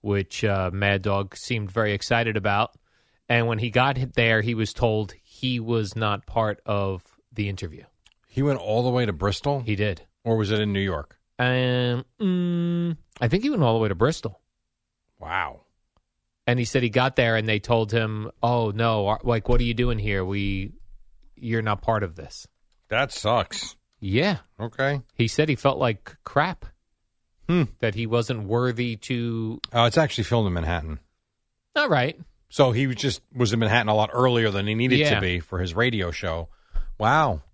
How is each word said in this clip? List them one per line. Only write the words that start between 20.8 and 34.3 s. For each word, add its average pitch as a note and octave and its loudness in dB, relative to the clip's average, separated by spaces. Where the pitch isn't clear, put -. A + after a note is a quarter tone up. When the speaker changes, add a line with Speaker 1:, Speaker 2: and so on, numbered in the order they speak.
Speaker 1:
you're A2+ -4
not G#2+ 0
part A2 0
of E2+ -8
this." - -16
Speaker 2:
That C3 0
sucks. - -2
Speaker 1:
Yeah. B2 0
Speaker 2:
Okay. C3+ -2
Speaker 1:
He A#2 2
said D3+ 2
he - 2
felt C#3 0
like A#2 -2
crap. E3+ -2
Speaker 2:
Hmm. E3+ 2
Speaker 1:
That A2 -2
he A2+ -4
wasn't A#2 -2
worthy A#2+ -2
to A#2 -6
Speaker 2:
Oh, A#2 6
it's A2+ 2
actually D3+ 0
filmed A2+ 2
in F2+ 0
Manhattan. D#2+ -2
Speaker 1:
All D4 2
right. C#3 0
Speaker 2:
So C3 4
he C3 0
was B2 -2
just, B2 -2
was A#2+ 2
in A#2 0
Manhattan A2 2
a G#2+ 4
lot G#2+ 2
earlier A#2+ 2